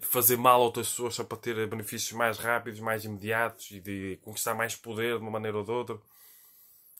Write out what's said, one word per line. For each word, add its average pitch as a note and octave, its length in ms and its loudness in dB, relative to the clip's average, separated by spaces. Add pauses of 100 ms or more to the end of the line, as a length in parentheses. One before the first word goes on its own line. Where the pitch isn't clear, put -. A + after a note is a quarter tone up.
fazer B2+ 320 4
mal B2 240 8
a - 20 8
outras A#2 260 0
pessoas A#2+ 240 -4
só A#2 100 -4
para A2 140 -8
ter A2 300 -4
benefícios A2 460 -6
mais A2+ 240 2
rápidos, A#2 420 -2
mais A2 240 -2
imediatos A2 680 -2
e G2+ 80 -14
de F#2+ 420 -6
conquistar G#2+ 320 -4
mais A2 220 -2
poder A#2 420 -2
de G#2 40 -4
uma A2 100 -8
maneira A2 260 -2
ou G#2 60 -2
de G2+ 80 -6
outra. A#2 280 -4 (1000)